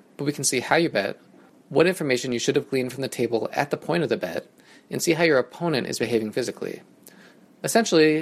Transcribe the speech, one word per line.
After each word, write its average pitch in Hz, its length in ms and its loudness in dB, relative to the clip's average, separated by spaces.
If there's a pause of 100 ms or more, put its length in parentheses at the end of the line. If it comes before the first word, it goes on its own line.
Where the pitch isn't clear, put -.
(180)
but 143 60 -4
we 147 80 -2
can 143 120 -6
see 127 160 0
how - 160 0
you 165 140 2
bet, - 280 -2 (520)
what 151 160 4
information 135 440 0
you 117 80 -2
should 135 160 0
have 143 140 -2
gleaned 127 240 -2
from - 80 -10
the 131 80 -4
table 117 460 -2
at 143 160 -2
the - 80 -2
point 165 240 -2
of 127 80 0
the 110 80 0
bet, - 280 -8 (440)
and 135 120 -6
see 165 120 2
how 165 100 2
your 151 140 4
opponent 151 480 -2
is - 120 -6
behaving 110 320 0
physically. - 520 -6 (840)
Essentially, 156 580 4